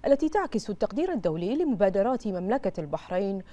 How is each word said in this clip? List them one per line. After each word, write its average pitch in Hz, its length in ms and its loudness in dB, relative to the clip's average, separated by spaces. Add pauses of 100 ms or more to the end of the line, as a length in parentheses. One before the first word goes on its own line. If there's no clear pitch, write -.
التي 277 220 4
تعكس 339 420 -2
التقدير 302 420 -2
الدولي 175 440 0
لمبادرات 220 680 2
مملكة 190 540 -2
البحرين 185 640 -2 (100)